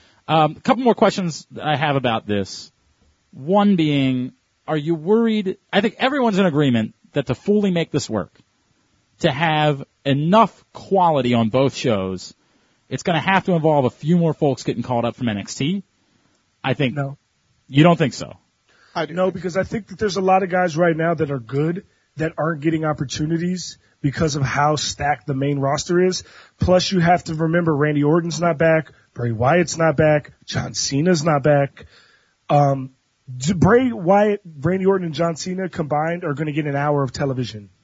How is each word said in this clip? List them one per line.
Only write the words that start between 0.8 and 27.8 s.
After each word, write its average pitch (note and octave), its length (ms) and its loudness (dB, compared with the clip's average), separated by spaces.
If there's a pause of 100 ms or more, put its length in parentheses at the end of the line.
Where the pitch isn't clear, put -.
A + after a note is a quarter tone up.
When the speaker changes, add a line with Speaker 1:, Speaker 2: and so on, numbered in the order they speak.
Speaker 1:
more A#3+ 120 4
questions F#3+ 580 0
that F2 120 -12
I D3+ 120 0
have C#3+ 200 0
about A#2+ 300 -2
this. G2+ 440 -6 (600)
One G3 460 2
being, C3+ 560 0 (360)
are D#3 80 -2
you D#3 180 -2
worried? G#3+ 600 0 (160)
I F#3+ 80 2
think G#3+ 180 -2
everyone's A#3+ 400 0
in G3 60 4
agreement C3+ 500 2 (180)
that C#3 160 -2
to C3 60 0
fully G3+ 360 0
make E3+ 200 -2
this C#3+ 200 -4
work, G#2 280 -6 (800)
to E3 100 0
have D3+ 520 0 (220)
enough D#3+ 580 2 (120)
quality D#3+ 580 0
on A#2 160 2
both B2+ 260 0
shows, F#2+ 600 -4 (560)
it's C3 120 -8
gonna E3 180 0
have F#3+ 260 2
to F#3+ 60 2
involve D3+ 340 2
a A#2 40 2
few D#3+ 280 0
more E3 160 2
folks C#3 280 -2
getting A#2 200 -4
called A#2 240 -2
up A#2 100 -4
from A#2+ 140 -4
N G2+ 80 -4
X G2 160 -10
T. F3+ 280 -4 (800)
I C3+ 100 0
think C3+ 200 -2
Speaker 2:
No. C#3 220 -8 (520)
Speaker 1:
You C#3 140 4
don't E3+ 140 6
think C#3+ 160 -2
so? - 240 -12 (580)
Speaker 3:
I D#3+ 120 -4
do D#3 80 -12
Speaker 2:
No, F#3 100 -2
Speaker 3:
think F#3 100 -2
Speaker 2:
because F3 220 -6
I F#3+ 60 0
think G#3+ 260 -6
that F#3 100 -18
there's G3+ 180 -2
a G3 40 -4
lot F#3+ 220 4
of F#3 80 -4
guys F3+ 260 0
right E3+ 200 2
now E3 180 0
that D3 160 -4
are C#3 100 -4
good C#3+ 460 -4 (300)
that D#3+ 200 -4
aren't D#3 240 -4
getting D#3 240 -2
opportunities D#3+ 920 -4 (240)
because D3 340 -2
of C#3+ 60 -2
how C#3+ 340 0
stacked C#3+ 500 -4
the C#3+ 80 -4
main C#3 260 -2
roster D3+ 440 0
is. F#3 200 -2 (360)
Plus, F3+ 320 2
you F#3 80 2
have F3 240 2
to E3 100 -8
remember E3 400 0
Randy D3 300 2